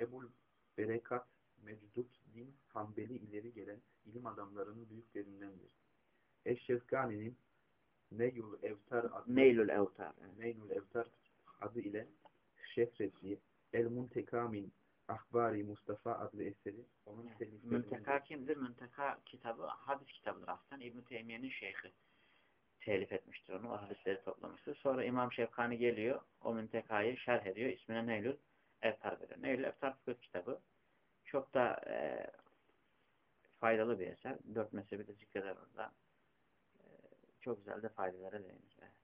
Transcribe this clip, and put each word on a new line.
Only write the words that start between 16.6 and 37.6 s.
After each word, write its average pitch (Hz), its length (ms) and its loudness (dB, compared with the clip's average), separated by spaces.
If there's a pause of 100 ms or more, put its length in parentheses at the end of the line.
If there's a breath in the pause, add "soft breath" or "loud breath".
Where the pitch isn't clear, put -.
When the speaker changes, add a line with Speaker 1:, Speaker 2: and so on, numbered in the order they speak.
Speaker 1:
onun 113 200 -12
Speaker 2:
Evet. 113 120 -14
Speaker 1:
teliflerindendir. 117 520 -2
Speaker 2:
Münteka 139 320 2
kimdir? 147 340 -4
Münteka 131 680 -4
kitabı 120 400 -8
hadis 135 400 -4
kitabıdır - 420 -8
aslında. 131 360 -8
İbn-i 120 200 -12
Teymiye'nin 117 460 -8
şeyhi 98 420 -8 (880 soft breath)
telif 98 320 2
etmiştir - 420 -6
onu. 113 180 -6
O 107 40 -2
hadisleri 98 480 -2
toplamıştır. 90 520 -8
Sonra 127 280 2
İmam 123 280 2
Şevkani 120 460 0
geliyor. 117 420 4 (200)
O 117 140 0
Münteka'yı 110 600 0
şerh 117 300 2
ediyor. 107 240 0
İsmine 113 360 -2
Neylül 117 300 0 (460 soft breath)
Evtar 110 380 0
veriyor. - 220 -14
Neylül 135 220 2
Evtar 135 320 -2
fıkıh - 260 -6
kitabı. - 380 -6 (640 soft breath)
Çok - 300 -2
da, 123 320 6
e, 60 400 -2 (1300)
faydalı 113 380 6
bir 90 80 -2
eser. 87 320 -6 (160)
Dört 110 180 -2
mezhebi 101 340 -6
de 101 60 -14
zikreder 98 440 -6
orada. 104 360 -10 (840)
E, - 80 -20 (540)
çok 117 180 -2
güzel 101 240 -6